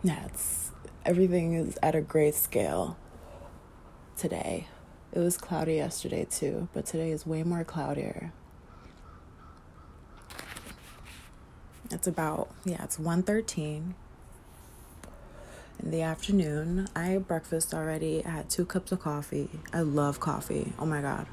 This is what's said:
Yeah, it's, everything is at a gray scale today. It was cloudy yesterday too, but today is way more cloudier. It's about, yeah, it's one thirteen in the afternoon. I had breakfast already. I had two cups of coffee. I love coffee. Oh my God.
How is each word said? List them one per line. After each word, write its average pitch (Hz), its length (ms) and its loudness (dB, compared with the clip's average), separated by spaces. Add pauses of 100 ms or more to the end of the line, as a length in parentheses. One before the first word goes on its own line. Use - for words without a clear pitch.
Yeah, 160 220 4
it's, - 460 -4 (340)
everything 175 480 6
is 165 300 0
at 156 100 6
a 156 80 4
gray 151 300 6
scale - 640 2 (1200)
today. - 500 0 (460)
It 175 60 2
was 175 180 4
cloudy 160 380 2
yesterday - 500 0
too, - 480 0
but - 140 -2
today 160 240 0
is 151 160 -2
way 160 160 0
more 170 200 2
cloudier. 143 680 -2 (3500)
It's 170 160 0
about, 160 420 0 (160)
yeah, 175 180 -2
it's - 140 -4
one 165 240 4
thirteen 180 720 0 (1900)
in 160 80 -2
the 160 100 2
afternoon. 165 960 4
I 170 120 0
had 185 200 4
breakfast 160 440 2
already. 160 540 0
I - 40 -2
had 156 200 -4
two 175 160 4
cups - 260 0
of 185 100 0
coffee. 147 480 0 (220)
I 170 100 2
love 143 380 4
coffee. - 600 0
Oh 151 60 0
my 151 160 2
God. - 320 -2